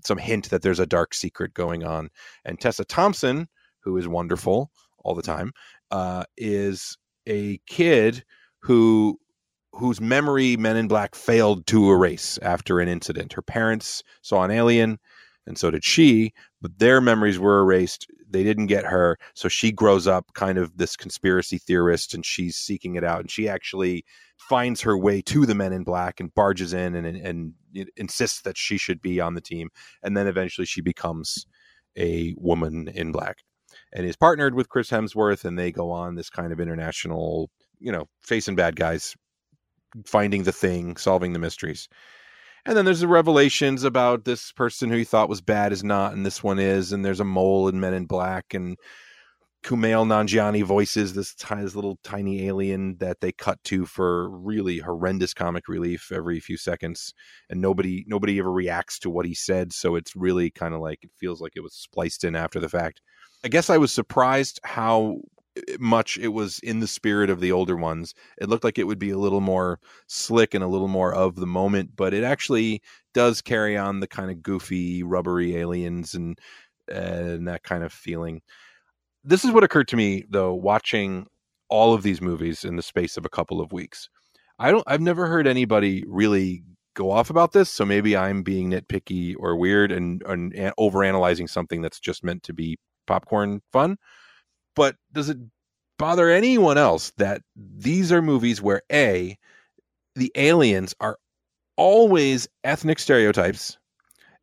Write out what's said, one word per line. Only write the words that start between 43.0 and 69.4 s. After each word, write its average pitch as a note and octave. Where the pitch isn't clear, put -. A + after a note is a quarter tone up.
revelations C#3+
about B2
this B2
person A#2+
who A#2
he A#2
thought G#2+
was G2+
bad G#2
is G2
not, G2+
and G2
this -
one G2
is, F#2+
and G2
there's G2
a G2+
mole F#2+
in F#2+
Men F#2
in F#2
Black, F#2
and F2+
Kumail A2+
Nanjiani G#2+
voices G2
this G2
ti-, -
this G2
little G2+
tiny G2
alien F#2+
that F2+
they F#2
cut -
to F#2+
for F2
really F#2+
horrendous F2+
comic F2
relief F2
every E2+
few E2+
seconds, -
and F2+
nobody, F#2
nobody G2+
ever F#2
reacts F2
to F2+
what F2
he F2
said, F#2
so F2
it's E2
really F2+
kinda E2
like, D#2+
it -
feels F2
like E2
it F2
was D#2+
spliced -
in E2
after E2
the E2
fact. E2
I A#2+
guess E3
I E3+
was D3
surprised C3
how A2
much A2+
it A#2
was G#2+
in A2+
the A2
spirit G#2
of F2+
the F#2
older F2+
ones. E2
It -
looked A2+
like A2+
it G2+
would G2+
be G2+
a G2
little G2